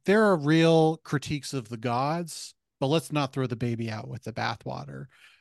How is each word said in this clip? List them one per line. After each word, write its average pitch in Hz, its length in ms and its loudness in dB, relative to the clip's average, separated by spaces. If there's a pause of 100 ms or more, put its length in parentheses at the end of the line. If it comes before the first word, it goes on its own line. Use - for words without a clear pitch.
"There 208 180 4
are 202 120 6
real 160 600 4
critiques - 560 -6
of 117 160 -6
the 117 80 -8
gods, 139 800 -4 (240)
but 139 80 0
let's 160 240 0
not 143 220 -2
throw 135 140 -2
the 117 80 -6
baby 113 360 -4
out 113 160 -10
with 131 160 -12
the 117 100 -10
bathwater," 135 760 -8 (340)